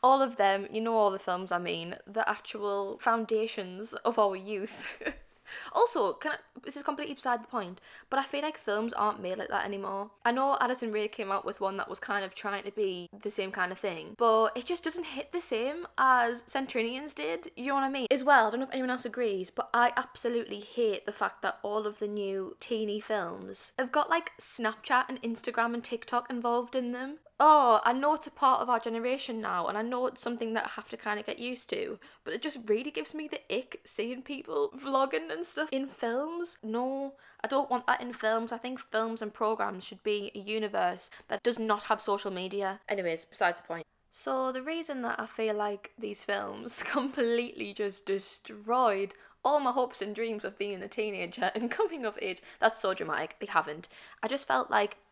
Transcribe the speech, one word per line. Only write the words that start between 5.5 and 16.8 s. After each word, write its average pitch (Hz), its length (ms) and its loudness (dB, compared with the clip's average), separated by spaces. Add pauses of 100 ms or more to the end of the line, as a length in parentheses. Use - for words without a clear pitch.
Also, 311 400 4
can - 200 -2
I, - 40 -2 (280)
this - 120 -8
is 285 60 -10
completely 294 320 -4
beside 240 280 0
the - 60 -18
point, 185 320 -6 (300)
but 262 80 2
I 269 60 2
feel 285 180 -2
like 302 160 -2
films 220 340 0
aren't 208 300 0
made 185 160 -2
like - 100 -6
that - 160 0
anymore. 196 460 -6 (140)
I 240 80 4
know 269 280 4
Addison 240 320 0
Rae 214 160 0
came 196 220 -6
out 196 140 0
with - 160 -6
one 190 160 0
that - 120 -4
was 190 120 -8
kind 202 240 -2
of 190 100 -8
trying 196 300 -6
to 202 80 -6
be 185 360 -2 (140)
the 208 80 -4
same 190 200 -2
kind 185 220 0
of 185 60 -8
thing, 170 400 -6
but 220 380 6
it 254 100 -6
just 349 180 -4
doesn't 330 200 -2
hit - 280 -8
the 349 80 -2
same 277 460 -2 (120)
as 247 460 6
Centennials 247 680 -2